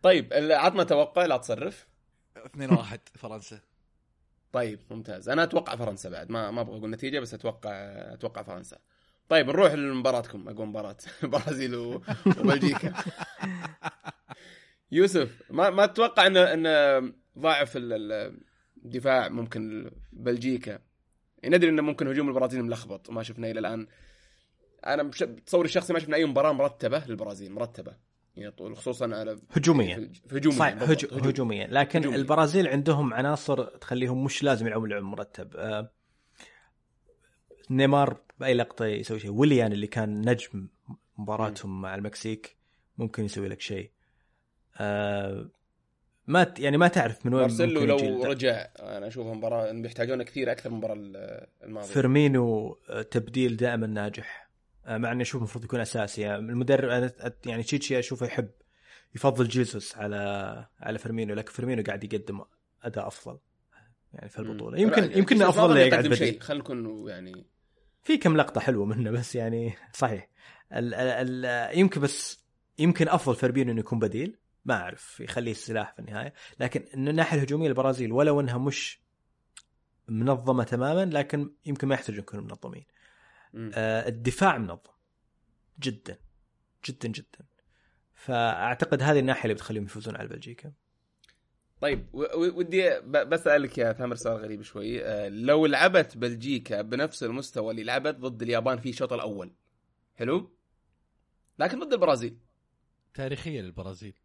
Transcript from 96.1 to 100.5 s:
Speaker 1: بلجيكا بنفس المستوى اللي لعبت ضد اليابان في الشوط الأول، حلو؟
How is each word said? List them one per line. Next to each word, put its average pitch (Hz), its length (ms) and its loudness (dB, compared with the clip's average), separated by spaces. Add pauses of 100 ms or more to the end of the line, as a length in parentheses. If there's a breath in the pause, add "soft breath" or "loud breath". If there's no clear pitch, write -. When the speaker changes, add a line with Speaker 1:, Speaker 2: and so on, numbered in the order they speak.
Speaker 1:
بلجيكا 120 640 -4
بنفس 131 420 -4
المستوى 117 480 -6
اللي 113 120 -8
لعبت 135 320 -2
ضد 123 260 -8
اليابان 120 360 0
في 123 120 -6
الشوط 123 240 -4
الأول، 101 380 -8 (640)
حلو؟ 131 420 -4 (1000)